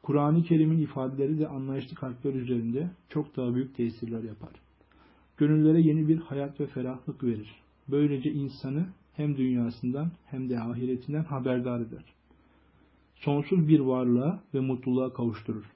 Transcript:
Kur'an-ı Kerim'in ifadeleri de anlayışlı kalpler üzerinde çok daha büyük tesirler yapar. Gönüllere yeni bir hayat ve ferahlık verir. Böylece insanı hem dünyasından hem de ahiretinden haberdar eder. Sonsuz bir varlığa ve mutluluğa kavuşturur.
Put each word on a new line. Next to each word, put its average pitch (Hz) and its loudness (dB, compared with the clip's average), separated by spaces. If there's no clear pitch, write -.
Kur'an-ı 147 4
Kerim'in 160 4
ifadeleri 139 -2
de 151 0
anlayışlı 135 -8
kalpler 131 -6
üzerinde 123 -2
çok 151 -4
daha 123 -2
büyük 131 -4
tesirler 117 -4
yapar. 107 -14
Gönüllere 156 6
yeni 156 4
bir 160 4
hayat 143 -6
ve 143 -2
ferahlık 127 -8
verir. 107 -2
Böylece 143 2
insanı 139 -4
hem 147 -2
dünyasından 127 0
hem 131 -8
de 120 -2
ahiretinden 127 -4
haberdar 127 -2
eder. 113 -8
Sonsuz 147 2
bir 151 8
varlığa 127 2
ve 139 0
mutluluğa 127 0
kavuşturur. 110 -4